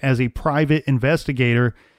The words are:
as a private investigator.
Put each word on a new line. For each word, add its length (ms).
as 180
a 80
private 560
investigator. 920